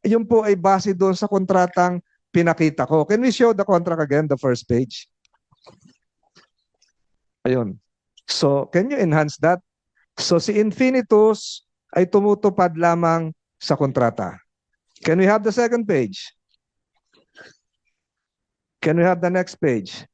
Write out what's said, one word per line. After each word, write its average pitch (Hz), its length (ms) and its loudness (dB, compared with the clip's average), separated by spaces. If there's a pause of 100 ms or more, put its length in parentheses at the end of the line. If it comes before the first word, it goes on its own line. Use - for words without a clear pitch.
yun 226 240 0
po 226 160 4
ay 202 160 2
base 190 340 2
doon 185 220 0
sa 208 160 -4
kontratang 180 720 0 (320)
pinakita 165 500 2
ko. 151 220 0
Can 220 160 0
we 254 80 2
show 233 240 2
the 196 100 -2
contract 170 380 0
again, 147 240 0
the 139 100 -2
first 123 300 -4
page? 123 400 -4 (2500)
Ayun. 120 320 -2 (480)
So, 139 460 0
can 208 180 0
you 277 80 -4
enhance 156 460 0
that? 180 180 2 (560)
So, 170 240 0
si 208 160 -2
Infinitus 220 1040 0 (320)
ay 180 160 2
tumutupad 202 640 0
lamang 165 560 0 (320)
sa - 160 -2
kontrata. 117 600 -2 (680)
Can 170 160 2
we 190 80 4
have 214 160 0
the 202 80 -2
second 233 320 -2
page? - 480 -4 (2500)
Can 160 180 0
we 170 60 4
have 175 160 0
the 175 100 -2
next 180 300 -4
page? 113 520 -4